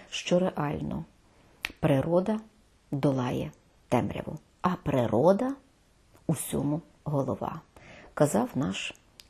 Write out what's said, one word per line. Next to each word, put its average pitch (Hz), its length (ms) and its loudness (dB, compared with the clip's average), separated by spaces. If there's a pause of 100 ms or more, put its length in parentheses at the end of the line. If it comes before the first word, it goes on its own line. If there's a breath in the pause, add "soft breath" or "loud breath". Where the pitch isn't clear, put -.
що - 300 0
реально 156 680 -4 (760 soft breath)
природа 170 600 2 (520)
долає 135 600 0 (380)
темряву, 117 480 -2 (240)
а 180 80 0
природа 160 840 2 (760)
усьому 143 540 -2 (220)
голова, 139 580 -4 (520 loud breath)
казав 190 420 2
наш 170 380 -4 (360)